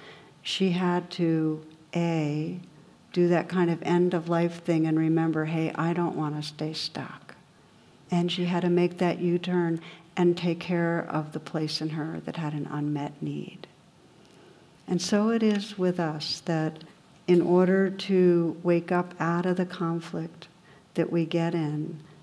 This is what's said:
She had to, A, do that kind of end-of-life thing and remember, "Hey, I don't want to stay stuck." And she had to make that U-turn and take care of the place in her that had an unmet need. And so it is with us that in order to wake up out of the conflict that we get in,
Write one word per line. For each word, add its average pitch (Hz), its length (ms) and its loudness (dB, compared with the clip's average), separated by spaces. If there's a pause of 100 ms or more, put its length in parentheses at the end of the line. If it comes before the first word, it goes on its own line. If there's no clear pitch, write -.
(420)
She - 280 0
had 175 400 0
to, 160 520 0 (320)
A, 165 640 0 (540)
do 175 160 4
that 170 220 2
kind 180 180 2
of 165 140 -2
end-of-life 170 840 0
thing 160 220 2
and 156 120 2
remember, 160 460 2
"Hey, 160 300 -2
I 165 180 0
don't 170 240 -2
want 151 200 -4
to 151 60 -6
stay 156 300 -6
stuck." - 600 -10 (760)
And 175 220 0
she 180 140 -2
had 175 160 0
to 180 80 2
make 175 260 2
that 175 220 0
U-turn 175 600 0 (380)
and 175 220 4
take 175 220 -2
care 170 460 -2
of 151 260 -4
the 156 60 -6
place 156 440 -4
in 156 80 -4
her 160 340 -6
that 165 120 -8
had 151 180 -4
an 147 160 -4
unmet 147 500 -4
need. 147 460 -8 (1200)
And 180 140 0
so 214 260 2
it 226 140 2
is 208 340 0
with 180 240 0
us 156 460 -4
that 160 360 -2 (440)
in 175 160 6
order 185 480 4
to 180 720 4
wake 170 280 2
up 180 300 0
out 170 240 0
of 180 140 2
the 180 80 0
conflict 165 840 -6 (460)
that 170 160 0
we 170 140 2
get 170 320 -2
in, 151 420 -4 (240)